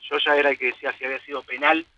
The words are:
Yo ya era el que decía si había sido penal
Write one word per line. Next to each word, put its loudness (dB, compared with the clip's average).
Yo 0
ya 2
era 4
el 0
que -2
decía -4
si -10
había -6
sido -10
penal 0